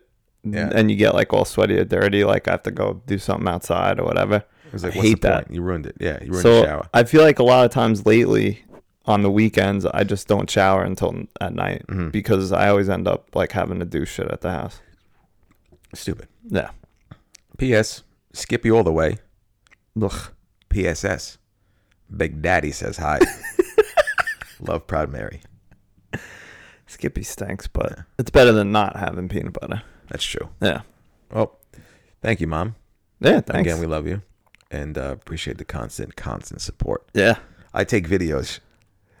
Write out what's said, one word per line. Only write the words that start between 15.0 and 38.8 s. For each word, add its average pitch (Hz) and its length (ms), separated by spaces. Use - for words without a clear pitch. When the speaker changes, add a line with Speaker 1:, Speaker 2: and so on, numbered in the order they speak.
Speaker 1:
Stupid. - 360
Speaker 2:
Yeah. 73 220
Speaker 1:
P 131 160
S, - 300
Skippy - 380
all 110 140
the 85 80
way. 80 260
Speaker 2:
Ugh. - 320
Speaker 1:
P 92 180
S 80 160
S, - 320
Big 76 280
Daddy 80 280
says - 280
hi. 76 200
<laughs> - 720
Love, 82 260
Proud 76 240
Mary. 52 300
Speaker 2:
Skippy - 360
stinks, - 440
but - 300
Speaker 1:
Yeah. - 60
Speaker 2:
it's 117 120
better 123 220
than 104 200
not 104 240
having 90 320
peanut - 300
butter. - 240
Speaker 1:
That's - 160
true. - 240
Speaker 2:
Yeah. 87 220
Speaker 1:
Well, 107 280
thank 110 180
you, 82 60
Mom. 85 280
Speaker 2:
Yeah, 208 200
thanks. - 200
Speaker 1:
Again, 85 200
we 82 60
love 78 200
you 95 160
and, 73 280
uh, 67 140
appreciate - 460
the - 60
constant, - 520
constant - 440
support. - 540
Speaker 2:
Yeah. 107 220
Speaker 1:
I 104 120
take 95 240
videos. 80 520